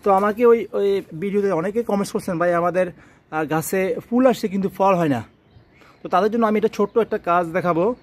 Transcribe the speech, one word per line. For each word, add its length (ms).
তো 80
আমাকে 360
ওই, 260
ওই 300
ভিডিওতে 300
অনেকে 320
কমেন্টস 300
করছেন, 260
"ভাই, 160
আমাদের, 320
আহ, 140
গাছে 520
ফুল 160
আসছে 220
কিন্তু 200
ফল 260
হয় 140
না।" 140
তো 60
তাদের 240
জন্য 140
আমি 120
একটা 100
ছোট্ট 300
একটা 200
কাজ 280
দেখাবো 560